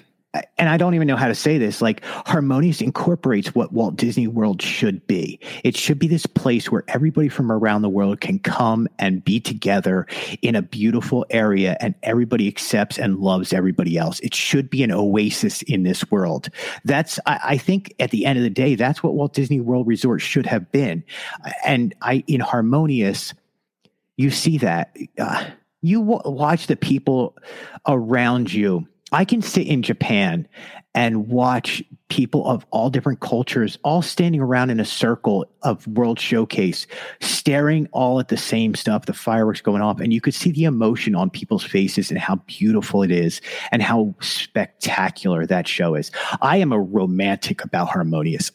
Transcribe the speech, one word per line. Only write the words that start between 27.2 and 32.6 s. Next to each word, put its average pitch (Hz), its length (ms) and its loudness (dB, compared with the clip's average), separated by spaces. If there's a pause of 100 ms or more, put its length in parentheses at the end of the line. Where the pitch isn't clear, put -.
around 123 640 2
you. 98 360 0 (240)
I 165 120 4
can 233 160 2
sit - 280 0
in 135 140 2
Japan 98 640 0 (460)
and 113 340 0
watch 123 540 0 (260)
people 117 380 0
of 123 240 -2